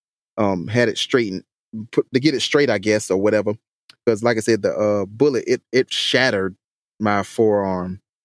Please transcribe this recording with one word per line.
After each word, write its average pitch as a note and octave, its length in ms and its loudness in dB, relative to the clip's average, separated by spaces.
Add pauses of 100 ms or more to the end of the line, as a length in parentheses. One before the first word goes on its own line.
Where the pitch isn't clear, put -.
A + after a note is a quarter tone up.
(380)
um, F#2+ 280 0
had A#2 220 2
it - 100 -4
straightened, G#2+ 460 -2 (480)
put, - 200 2
to C3 80 2
get D3 140 2
it A2+ 60 -2
straight, C#3+ 300 2
I G#2 80 0
guess, G#2+ 320 0
or F#2 100 2
whatever. G#2 340 2 (520)
'Cause A2 160 2
like A#2 160 2
I - 20 -2
said, G#2+ 220 0
the, G2 120 0
uh, G#2 320 0
bullet, A#2 400 0
it, B2+ 240 0
it B2+ 220 0
shattered G#2+ 640 0 (420)
my G#2 240 0
forearm. F#2+ 760 -2 (240)